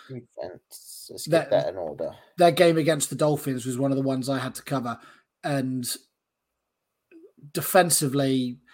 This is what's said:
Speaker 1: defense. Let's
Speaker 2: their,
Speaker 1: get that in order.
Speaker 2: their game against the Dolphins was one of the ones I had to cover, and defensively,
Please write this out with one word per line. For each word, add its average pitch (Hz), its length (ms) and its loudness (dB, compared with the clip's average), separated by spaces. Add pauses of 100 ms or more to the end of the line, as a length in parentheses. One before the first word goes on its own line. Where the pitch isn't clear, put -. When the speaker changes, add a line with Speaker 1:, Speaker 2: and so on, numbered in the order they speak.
Speaker 1:
defense. - 1040 -16
Let's - 140 -12
Speaker 2:
their, 156 160 2
Speaker 1:
get - 100 -8
that 92 180 2
in 92 80 -8
order. 78 340 -6 (260)
Speaker 2:
their 175 140 8
game 170 260 6
against 151 340 0
the 151 40 -6
Dolphins 143 500 0
was 127 120 -4
one 139 140 2
of 135 60 0
the 135 60 0
ones 131 260 -2
I 135 100 0
had 127 160 -8
to - 80 -14
cover, 120 340 -4 (460)
and 131 420 -2 (1700)
defensively, 139 1080 2 (160)